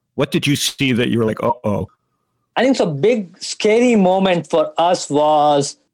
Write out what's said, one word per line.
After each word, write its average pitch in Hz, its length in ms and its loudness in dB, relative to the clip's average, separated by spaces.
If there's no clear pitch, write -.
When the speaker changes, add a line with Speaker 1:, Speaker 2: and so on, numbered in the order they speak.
Speaker 1:
What 135 160 -4
did - 160 -2
you 143 80 0
see - 380 -4
that 123 160 0
you 113 100 -2
were 113 60 0
like, 110 180 -4
"Uh-oh"? 107 460 -4
Speaker 2:
I 202 80 0
think 262 140 2
the 233 100 0
big 180 560 -2
scary 226 540 2
moment 185 520 2
for 156 300 0
us 175 320 0
was, 147 640 2